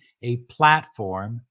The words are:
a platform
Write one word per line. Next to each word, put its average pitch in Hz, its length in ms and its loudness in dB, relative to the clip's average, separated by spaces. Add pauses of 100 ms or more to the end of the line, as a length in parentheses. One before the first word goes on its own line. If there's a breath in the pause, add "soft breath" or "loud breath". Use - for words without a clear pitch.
(220 soft breath)
a 120 160 -4
platform 117 1120 -2